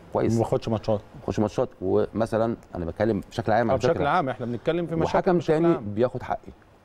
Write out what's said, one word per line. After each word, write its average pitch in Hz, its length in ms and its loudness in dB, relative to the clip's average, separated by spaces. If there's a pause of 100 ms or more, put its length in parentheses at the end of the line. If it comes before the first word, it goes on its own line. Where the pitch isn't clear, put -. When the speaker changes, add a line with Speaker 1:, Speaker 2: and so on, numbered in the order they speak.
(140)
Speaker 1:
كويس. 110 200 2
Speaker 2:
ما 113 60 2
باخدش 117 300 0
ماتشات. 107 300 0
Speaker 1:
ما - 220 -20
باخدش - 180 -4
ماتشات، 110 300 0 (120)
ومثلًا 107 760 0 (200)
أنا 87 100 -6
بتكلم 104 360 0 (100)
بشكل 113 200 -2
عام 113 160 2
Speaker 2:
آه، 104 40 2
Speaker 1:
على 131 80 2
Speaker 2:
بشكل 123 160 2
Speaker 1:
فكرة. 143 120 0
Speaker 2:
عام، 156 220 0
إحنا 123 160 -6
بنتكلم 160 420 -2
في 165 80 -6
مشاكل 165 220 0
Speaker 1:
وحكم 180 200 4
Speaker 2:
بشكل - 160 2
Speaker 1:
تاني 160 140 4
Speaker 2:
عام. 131 280 2
Speaker 1:
بياخد 120 280 0
حقي. - 280 -6 (340)